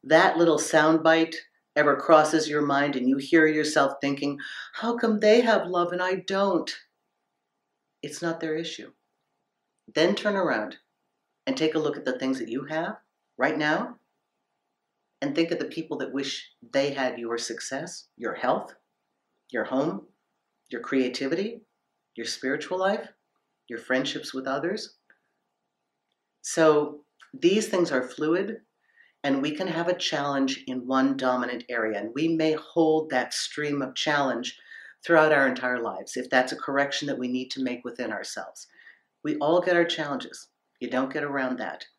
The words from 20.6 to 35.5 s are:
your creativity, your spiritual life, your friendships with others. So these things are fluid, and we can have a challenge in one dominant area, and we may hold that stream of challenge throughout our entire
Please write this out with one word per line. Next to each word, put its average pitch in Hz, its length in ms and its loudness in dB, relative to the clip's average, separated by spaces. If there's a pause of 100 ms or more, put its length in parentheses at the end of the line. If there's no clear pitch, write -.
your 117 100 -8
creativity, 139 840 -2 (500)
your 113 100 -8
spiritual 151 520 -4
life, 196 320 -2 (580)
your 117 120 -10
friendships - 540 -4
with 131 140 -8
others. 151 500 -6 (1400)
So 151 600 4 (300)
these 190 340 4
things 175 240 2
are 127 160 0
fluid, 175 540 -2 (640)
and 139 180 0
we 151 80 -2
can 170 160 -4
have 165 220 -2
a 180 100 0
challenge 139 680 -2
in 127 180 -6
one 131 320 2
dominant 123 500 -2
area, 110 300 -2
and 113 160 -8
we 151 140 0
may 160 240 2
hold 156 580 2
that 123 240 -2
stream 143 480 -4
of 127 140 -6
challenge 135 640 -2 (440)
throughout 156 300 6
our 135 140 6
entire 123 340 -2